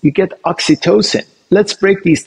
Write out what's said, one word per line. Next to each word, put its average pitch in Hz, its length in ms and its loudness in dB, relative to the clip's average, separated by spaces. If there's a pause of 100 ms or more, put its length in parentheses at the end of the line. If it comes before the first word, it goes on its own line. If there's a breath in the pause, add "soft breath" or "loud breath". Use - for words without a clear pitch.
you 151 80 2 (120)
get 190 80 -2 (220)
oxytocin. - 720 0 (260)
Let's 202 240 0
break 196 280 0
these 160 240 0